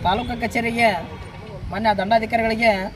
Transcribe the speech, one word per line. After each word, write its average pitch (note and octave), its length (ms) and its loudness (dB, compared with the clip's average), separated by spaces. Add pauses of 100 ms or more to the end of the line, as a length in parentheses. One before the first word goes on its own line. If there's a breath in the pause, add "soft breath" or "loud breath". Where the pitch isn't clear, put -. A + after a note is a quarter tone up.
ತಾಲೂಕು A#3 380 -2
ಕಚೇರಿಗೆ A#3 500 2 (760)
ಮಾನ್ಯ G#3+ 280 0
ದಂಡಾಧಿಕಾರಿಗಳಿಗೆ A3 880 2 (100)